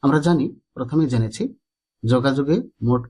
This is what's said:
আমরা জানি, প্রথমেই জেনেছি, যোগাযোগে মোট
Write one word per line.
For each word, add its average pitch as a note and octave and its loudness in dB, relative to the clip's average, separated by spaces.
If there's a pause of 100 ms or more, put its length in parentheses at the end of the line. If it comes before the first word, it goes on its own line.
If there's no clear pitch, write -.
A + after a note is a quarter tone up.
আমরা C#3+ 4
জানি, D3+ 2 (280)
প্রথমেই C3+ -2
জেনেছি, A2+ -2 (600)
যোগাযোগে C3+ 2 (240)
মোট A#2+ 0